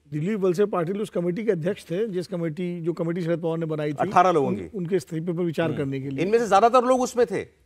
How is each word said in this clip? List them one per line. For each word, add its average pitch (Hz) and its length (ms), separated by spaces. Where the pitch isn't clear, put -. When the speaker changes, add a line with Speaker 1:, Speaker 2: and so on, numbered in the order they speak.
Speaker 1:
दिलीप 180 280
वलसे 190 260
पाटिल 196 360
उस - 80
कमेटी 175 340
के 226 60
अध्यक्ष 185 340
थे, 208 240
जिस 175 180
कमेटी, 175 540
जो 165 120
कमेटी 170 300
शरद 165 200
पवार 165 160
ने 165 80
बनाई 151 260
थी, 135 80
Speaker 2:
अठारह 180 300
लोगों 143 180
Speaker 1:
उन-, 123 100
Speaker 2:
की। 196 200
Speaker 1:
उनके 175 180
इस्तीफे 170 360
पर 170 100
विचार 165 240
Speaker 2:
हम्म। 156 120
Speaker 1:
करने 135 220
के 139 100
लिए। 135 140
Speaker 2:
इनमें 220 140
से 233 100
ज्यादातर 233 360
लोग 254 160
उसमें 247 260
थे। 147 200